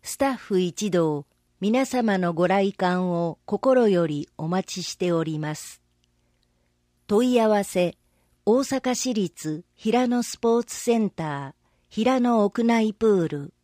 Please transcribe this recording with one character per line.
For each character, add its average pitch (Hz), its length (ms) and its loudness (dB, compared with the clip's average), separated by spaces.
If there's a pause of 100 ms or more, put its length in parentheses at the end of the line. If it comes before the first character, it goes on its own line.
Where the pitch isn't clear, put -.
ス - 140 -12
タ 269 160 0
ッ - 40 -4
フ 190 240 -2
一 185 300 -2
同、 156 360 0 (340)
皆 240 260 0
様 226 320 0
の 175 160 0
ご 175 120 2
来 196 260 2
館 180 320 0
を 170 420 -2
心 247 420 2
よ 175 180 4
り 147 300 -6
お 156 120 -6
待 185 180 -2
ち 185 160 -10
し - 140 -10
て 180 160 0
お 165 120 0
り 156 140 -6
ま 151 160 -6
す。 - 260 -18 (1300)
問 247 280 2
い 233 60 4
合 220 80 4
わ 208 160 2
せ、 175 320 -2 (500)
大 226 140 4
阪 262 340 -2
市 247 200 -4
立 165 500 -6 (100)
平 240 340 0
野 240 140 0
ス - 160 -10
ポ 233 200 2
ー 233 60 -2
ツ - 100 -14
セ 233 240 0
ン 208 120 0
タ 165 140 -10
ー、 139 280 -8 (380)
平 254 280 0
野 240 260 2
屋 226 200 0
内 226 280 2
プ 202 320 2
ー 156 40 -2
ル。 147 240 -8 (120)